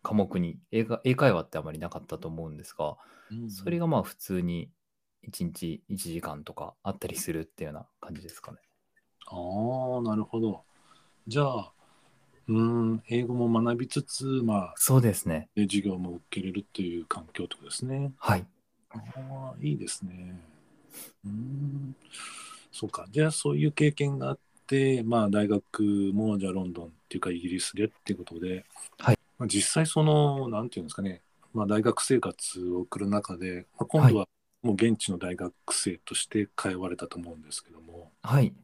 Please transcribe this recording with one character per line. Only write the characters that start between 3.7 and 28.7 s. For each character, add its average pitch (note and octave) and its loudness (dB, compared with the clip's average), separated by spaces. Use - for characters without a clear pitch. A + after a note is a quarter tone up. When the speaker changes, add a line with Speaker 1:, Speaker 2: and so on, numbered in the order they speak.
Speaker 1:
れ E3+ -2
が、 E3+ 0
ま D3+ 4
あ、 F#2 2
普 - -8
通 F#2 -4
に F2 -4
一 - -8
日 E2 -6
一 F#2+ -6
時 E2 -6
間 D2+ -8
と - -14
か - -10
あ G2 -4
っ F#2+ -6
た - -8
り E2+ -8
す - -4
る D#2+ -2
っ - -6
て - -12
い D2+ -8
う D2 -10
よ D2+ -12
う - -12
な - -18
感 - -12
じ F#2 -12
で E2 -16
す - -18
か - -16
ね。 - -20
Speaker 2:
あ A#2 -2
あ、 A#2+ -2
な G#2+ 0
る G#2+ 0
ほ A2+ -4
ど。 G#2+ -2
じ A#2 0
ゃ D3 4
あ、 A#2 -4
う A2+ 0
ー A2+ 4
ん、 A2+ -4
英 A#2+ 0
語 B2 -2
も A#2 4
学 A#2+ 0
び B2+ -4
つ - -6
つ、 - -8
ま B2 2
あ、 F#2 -2
Speaker 1:
そ C3 6
う C3 10
で G#2+ 6
す - -4
ね。 - -2
Speaker 2:
で、 G#2 2
授 G2+ 0
業 F#2 0
も F2+ -6
受 F2 -12
け G2 -4
れ F#2 -4
る G2+ -6
と G2+ -6
い F2 -4
う D#2 -12
環 E2 -8
境 F2 -8
っ - -10
て - -12
こ - -20
と - -20
で - -10
す B2+ -6
ね。 C3+ -4
Speaker 1:
は G2+ 2
い。 F#2 -6
Speaker 2:
あ A#2 -14
あ、 - -
い D3 0
い C#3 -2
で - -6
す - -8
ね。 F2+ -12
う G2+ -8
ー - -6
ん。 C#3 -4
そ - -6
う - -6
か。 - -8
じ C#3+ 2
ゃ D#3+ 4
あ、 - 2
そ D3 -2
う C#3+ 0
い D3+ 4
う D3 4
経 D3+ 4
験 C#3+ -2
が C3+ -4
あ - -2
っ - -6
て、 C3+ 4
ま A2+ 4
あ、 G2+ 4
大 G#2 4
学 G#2 0
も G#2+ 2
じ F#2+ -2
ゃ F#2 0
あ、 - -4
ロ F#2+ -2
ン F2+ -6
ド E2+ -10
ン - -12
っ D#2+ -16
て - -8
い - -2
う - -2
か、 F#2 -2
イ F2 -4
ギ F2 -6
リ F2+ -2
ス - -4
で G#2 2
っ - -4
て - -6
い G2+ 0
う - -14
こ F2 -12
と E2+ -12
で、 F#2 -4